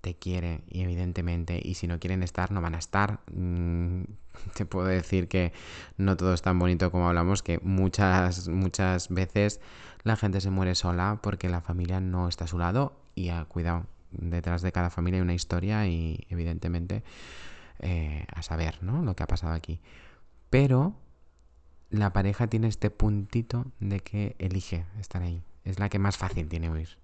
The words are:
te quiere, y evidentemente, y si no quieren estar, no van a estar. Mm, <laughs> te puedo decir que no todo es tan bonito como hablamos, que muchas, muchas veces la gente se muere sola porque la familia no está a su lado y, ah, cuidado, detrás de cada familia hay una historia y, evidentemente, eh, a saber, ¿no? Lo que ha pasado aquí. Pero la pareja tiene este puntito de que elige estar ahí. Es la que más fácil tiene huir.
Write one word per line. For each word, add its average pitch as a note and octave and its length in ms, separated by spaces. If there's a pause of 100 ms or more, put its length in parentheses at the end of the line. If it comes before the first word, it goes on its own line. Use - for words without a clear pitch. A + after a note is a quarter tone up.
te F2+ 120
quiere, E2+ 540
y F2+ 120
evidentemente, F2 800
y F#2 120
si F2 120
no E2+ 100
quieren F2+ 260
estar, F2+ 280
no G2 100
van E2 140
a E2 40
estar. G2+ 420 (120)
Mm, F2 720 (300)
<laughs> - 200
te G2+ 120
puedo F#2+ 220
decir F#2 420
que F2+ 240 (440)
no G2 200
todo F2+ 160
es E2+ 80
tan F2+ 180
bonito F2 320
como F2 160
hablamos, F2 360
que E2+ 200
muchas, F#2 880
muchas F#2 600
veces F#2+ 520 (420)
la A2+ 140
gente G2 240
se F#2+ 80
muere F#2 260
sola F2+ 480
porque F#2+ 260
la F2 120
familia F2+ 400
no F2+ 260
está E2+ 180
a - 20
su E2+ 120
lado G2 380 (180)
y, F2+ 140
ah, E2 180
cuidado, E2+ 400 (240)
detrás F2 500
de F2+ 120
cada F2 160
familia F2+ 300
hay F2+ 40
una F2 100
historia F#2+ 540
y, E2 420
evidentemente, E2+ 760 (760)
eh, D#2 540
a D#2+ 80
saber, E2 420
¿no? C3 200
Lo G2 120
que - 80
ha - 40
pasado E2 260
aquí. E2 260 (680)
Pero C3+ 460 (960)
la G#2 220
pareja G2+ 360
tiene A2+ 200
este G#2+ 220
puntito A2 760 (140)
de G2 220
que - 380
elige F#2 460 (140)
estar F2+ 220
ahí. F2 220 (200)
Es F#2 160
la G2+ 100
que G2+ 100
más G2 180
fácil F2 320
tiene E2 200
huir. D#2+ 340